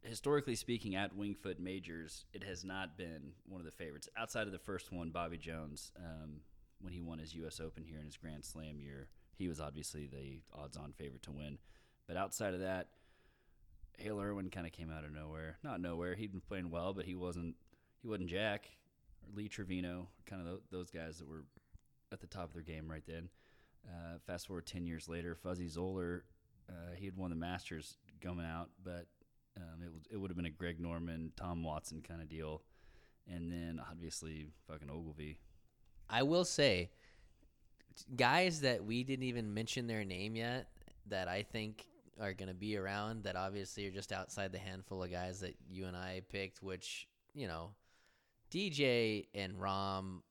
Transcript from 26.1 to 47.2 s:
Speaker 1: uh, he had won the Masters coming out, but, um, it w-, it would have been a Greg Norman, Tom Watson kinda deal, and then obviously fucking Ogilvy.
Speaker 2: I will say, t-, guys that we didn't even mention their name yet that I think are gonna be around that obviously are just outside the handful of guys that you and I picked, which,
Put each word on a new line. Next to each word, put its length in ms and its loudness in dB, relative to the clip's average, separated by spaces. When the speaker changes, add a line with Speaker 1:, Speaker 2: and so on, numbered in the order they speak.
Speaker 1:
uh, 260 -8
he 100 -6
had 100 -4
won 140 0
the 60 0
Masters 640 -2
coming 260 -2
out, 240 -2
but, 240 -6
um, 240 -8
it 40 -4
w-, 240 -8
it 80 -4
would 140 2
have 60 0
been 80 2
a 40 2
Greg 300 0
Norman, 560 0
Tom 280 0
Watson 380 -2
kinda 240 -6
deal, 380 -4
and 240 0
then 280 0
obviously 680 -4
fucking 220 -8
Ogilvy. 500 -4
Speaker 2:
I 140 8
will 220 10
say, 460 8
t-, 100 -12
guys 460 8
that 220 6
we 200 4
didn't 220 2
even 280 2
mention 340 2
their 160 4
name 320 0
yet 320 2
that 200 4
I 160 2
think 420 -2
are 140 2
gonna 220 -2
be 220 2
around 480 0
that 100 2
obviously 500 0
are 60 0
just 200 -4
outside 400 0
the 60 -4
handful 460 -4
of 80 0
guys 300 0
that 140 -4
you 160 -4
and 100 -2
I 340 -2
picked, 340 -2
which, 440 -4